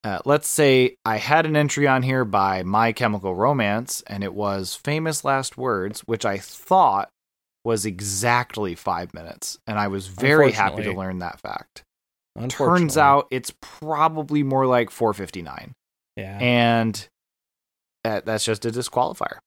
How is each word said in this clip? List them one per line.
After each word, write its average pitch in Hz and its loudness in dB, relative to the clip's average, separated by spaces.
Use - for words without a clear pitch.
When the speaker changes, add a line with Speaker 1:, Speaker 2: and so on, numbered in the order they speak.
Speaker 1:
uh, 98 -6
let's 147 2
say 131 4
I 110 0
had 156 2
an 156 0
entry 147 2
on 131 2
here 131 0
by 98 0
My 110 2
Chemical 101 -2
Romance, 117 0
and 101 -8
it 98 -8
was 98 -4
Famous 156 -4
Last 135 -2
Words, 107 -4
which 113 -6
I 98 -2
thought 120 0
was 110 0
exactly 101 -2
five 90 -6
minutes, - -12
and 107 -4
I 104 0
was 95 -6
very 135 4
happy 98 0
to 107 -6
Speaker 2:
Unfortunately. 92 -6
Speaker 1:
learn 92 -6
that 87 -10
fact. - -12
Speaker 2:
Unfortunately. 143 2
Speaker 1:
Turns 151 2
out 143 4
it's 127 -6
probably 151 -2
more 135 2
like 123 2
four 110 0
fifty-nine. 85 -12
Speaker 2:
Yeah. 98 -12
Speaker 1:
And 117 2
that, 110 -2
that's 110 -2
just 110 -2
a 117 0
disqualifier. - -4